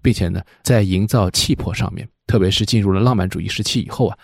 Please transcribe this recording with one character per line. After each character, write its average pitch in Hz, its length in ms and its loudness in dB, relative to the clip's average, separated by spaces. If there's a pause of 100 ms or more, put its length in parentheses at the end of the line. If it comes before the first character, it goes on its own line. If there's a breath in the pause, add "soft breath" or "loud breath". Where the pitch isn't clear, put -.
并 117 120 2
且 90 160 -2
呢， 85 120 -4 (200 soft breath)
在 117 200 2
营 92 240 2
造 104 240 2
气 - 260 -2
魄 - 180 -4
上 117 200 -4
面， - 140 -12 (200)
特 - 100 2
别 95 140 4
是 - 120 0
进 110 160 2
入 98 120 2
了 95 100 0
浪 120 160 2
漫 92 100 0
主 92 140 -6
义 95 60 -8
时 107 160 -6
期 - 180 -2
以 - 80 -10
后 - 180 -2
啊， - 160 -8